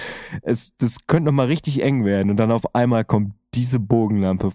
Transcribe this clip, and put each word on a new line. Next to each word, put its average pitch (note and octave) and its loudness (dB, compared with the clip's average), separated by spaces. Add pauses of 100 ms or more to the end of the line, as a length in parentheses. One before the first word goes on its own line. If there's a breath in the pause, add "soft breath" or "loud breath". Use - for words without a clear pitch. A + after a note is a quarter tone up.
(420 loud breath)
es, - -6
das - -4
könnte D#3 2
noch D3 2
mal C3+ 2
richtig D3 -2
eng C3 0
werden. G2 2
Und G2+ 0
dann A2 2
auf A2+ -2
einmal A#2+ 2
kommt G#2 0 (220)
diese B2 0
Bogenlampe G2+ 0